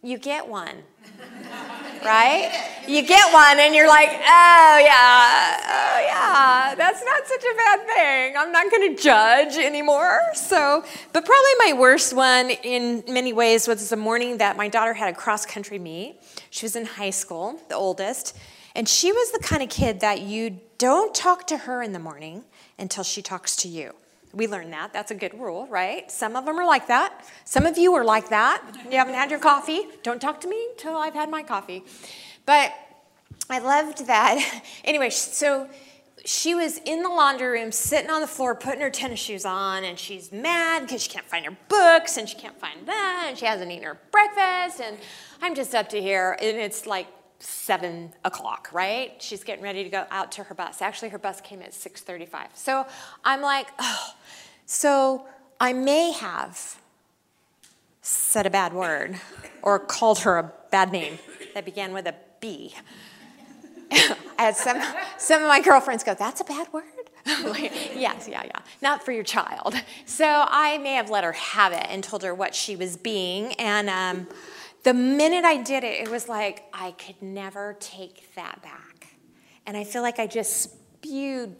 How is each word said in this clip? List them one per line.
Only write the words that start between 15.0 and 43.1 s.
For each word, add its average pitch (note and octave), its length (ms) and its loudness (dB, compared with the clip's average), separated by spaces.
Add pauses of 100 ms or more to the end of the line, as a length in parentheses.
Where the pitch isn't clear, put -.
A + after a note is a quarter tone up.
a F3 80 -6
cross G#3+ 280 -4
country G3+ 340 -12
meet. F3 420 -14 (280)
She - 160 -12
was G#3+ 100 -8
in A#3 100 -8
high G3+ 260 -8
school, F#3+ 480 -8 (100)
the - 60 -8
oldest, G3 600 -6 (400)
and G#3+ 120 -4
she - 240 2
was A4+ 200 0
the A4 80 -4
kind D4 240 -2
of B3 60 -8
kid A3 320 -2
that G#3 200 0
you G#3 380 -8 (180)
don't E4 380 2
talk F4+ 320 0
to D#4 100 -4
her B3 240 -8
in A3 120 -8
the F3 60 -10
morning D#3+ 460 -16 (320)
until F#3+ 260 -8
she G3+ 200 -8
talks - 340 -6
to F#3 100 -6
you. E3 260 -12 (400)
We A3 140 -4
learned F3 260 -10
that. E3 200 -10
That's G#3 160 -8
a A3 60 -10
good F#3+ 240 -10
rule, G#3+ 280 -10
right? G3+ 440 -6
Some A3+ 240 -8
of C4 120 -6
'em D#4+ 120 -4
are F4+ 60 -2
like C#4 220 -2
that. C#4+ 380 -4 (200)
Some C4 200 -2
of E4 120 0
you F4+ 180 4
are B3+ 80 0
like A3 260 0
that. A3+ 320 0 (300)
You C4 60 -2
haven't B3+ 180 0
had C#4 160 -4
your D4 80 -6
coffee. D#4 480 0 (160)
"Don't A#3+ 180 -6
talk C#4+ 200 -6
to F4+ 60 -12
me A4 240 -6
until D#4+ 260 -12
I've D#4 180 -6
had D4+ 140 -6
my D#4 120 -8
coffee." G3 420 -10 (600)
But C#4+ 260 6 (760)
I B3+ 100 -4
loved C#4+ 460 -2
that. A#3 320 2
<laughs> - 460 -8
Anyway, C#4 260 -2
so C#4 580 -4 (580)
she - 280 -4
was E4 260 -4
in E4 220 -6
the F4+ 80 -4
laundry C#4 380 0
room, A#3 240 -6
sitting D4 400 -2
on D#4 100 -2
the C#4+ 60 -6
floor, B3+ 260 -4
putting B3+ 280 -8
her C#4 100 -2
tennis B3+ 280 -8
shoes G3 260 -10
on, F#3+ 400 -6
and F3+ 120 -10
she's F3+ 340 -16
mad D#4+ 560 -4
'cause A#3 160 -10
she - 60 -8
can't - 180 -14
find E3+ 180 -8
her F3 120 -12 (120)
books, E4+ 480 4
and A3 120 -10
she - 60 -16
can't - 240 -20
find E3+ 260 -14
that, F#4 440 -6